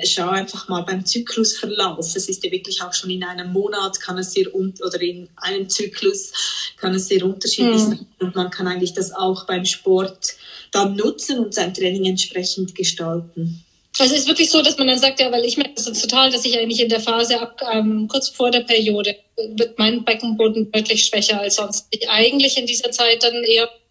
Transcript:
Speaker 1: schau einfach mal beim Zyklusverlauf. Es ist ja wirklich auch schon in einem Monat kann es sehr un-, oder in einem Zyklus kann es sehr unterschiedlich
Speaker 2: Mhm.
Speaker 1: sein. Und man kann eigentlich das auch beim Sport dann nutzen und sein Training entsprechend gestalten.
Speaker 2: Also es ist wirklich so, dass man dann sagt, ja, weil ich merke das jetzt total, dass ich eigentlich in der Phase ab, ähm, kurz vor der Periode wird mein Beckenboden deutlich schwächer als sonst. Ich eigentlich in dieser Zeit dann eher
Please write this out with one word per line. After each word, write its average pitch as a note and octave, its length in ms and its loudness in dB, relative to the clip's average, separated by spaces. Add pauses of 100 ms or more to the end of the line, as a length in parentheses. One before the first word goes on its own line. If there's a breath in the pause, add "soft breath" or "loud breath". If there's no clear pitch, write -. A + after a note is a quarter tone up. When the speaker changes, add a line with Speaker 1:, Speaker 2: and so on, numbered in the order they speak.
Speaker 1:
schau F3+ 240 0
einfach F#3+ 400 -4
mal F3+ 140 -2
beim F#3 220 -4
Zyklusverlauf. G#3 1120 -2
Es F#3+ 120 -2
ist F#3+ 160 -4
ja - 60 -4
wirklich F#3 320 -4
auch F3+ 120 -8
schon F#3 160 -4
in F#3 140 -4
einem F3+ 280 -8
Monat G3 480 -2
kann F3+ 180 -8
es F#3+ 140 -4
sehr F#3+ 220 0
un-, F#3+ 180 -2 (120)
oder F3 180 -4
in F3 340 -4
einem F#3+ 320 -4
Zyklus - 640 -2 (460 loud breath)
kann F#3 160 0
es F#3 140 0
sehr F#3+ 160 4
unterschiedlich A3 580 2
Speaker 2:
Mhm. G#3+ 60 4
Speaker 1:
sein. - 180 -2 (140)
Und F3+ 160 -2
man F3+ 140 -2
kann F#3 180 -4
eigentlich F3+ 260 -2
das F#3+ 180 -4
auch F#3 340 -2
beim F#3 200 -2
Sport F#3+ 680 0 (380 loud breath)
dann G3 240 2
nutzen B3 440 -2
und G#3 140 -2
sein F#3 200 -2
Training F#3+ 320 0
entsprechend F#3 680 -2
gestalten. E3 880 -4 (380)
Speaker 2:
Also C4 140 6
es D4 60 2
ist C4 80 0
wirklich D#4 220 4
so, D#4 120 6
dass D4+ 160 2
man C4+ 80 2
dann C4 120 4
sagt, C4+ 220 2
ja, B3+ 120 2
weil A#3+ 120 2
ich A#3+ 120 -2
merke C#4+ 180 0
das A3 120 -6
jetzt A3 140 -4
total, C4 300 4
dass B3 140 0
ich A#3+ 120 2
eigentlich A3+ 240 0
in A#3 80 4
der A3+ 120 2
Phase A#3 400 2
ab, A#3 200 -10 (120)
ähm, G#3+ 360 2
kurz C4+ 200 0
vor B3 220 0
der A#3+ 100 4
Periode G#3 540 2 (420)
wird A#3 220 0
mein A3+ 260 2
Beckenboden A3 680 2
deutlich G#3+ 340 2
schwächer G#3 360 2
als G3+ 160 0
sonst. G#3 340 -4
Ich A3 180 -6
eigentlich C4+ 480 4
in B3 100 -2
dieser A#3+ 260 -2
Zeit A#3 320 2
dann A#3+ 180 0
eher A3+ 260 4 (220)